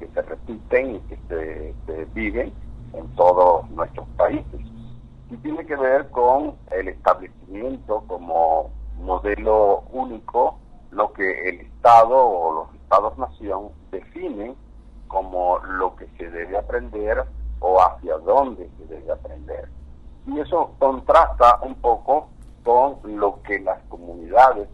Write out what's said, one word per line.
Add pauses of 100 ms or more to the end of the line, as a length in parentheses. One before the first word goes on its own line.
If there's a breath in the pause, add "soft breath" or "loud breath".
que
se
repiten
y
que (120)
se, (120)
se
viven (400)
en
todos
nuestros (120)
países. (800)
Tiene
que
ver
con (160)
el
establecimiento
como (280)
modelo
único, (340)
lo
que
el
Estado
o
los
Estados-nación (220)
definen (520)
como
lo
que (100)
se
debe
aprender (360)
o
hacia
dónde
se
debe
aprender. (560)
Y
eso
contrasta
un
poco (360)
con
lo
que
las
comunidades,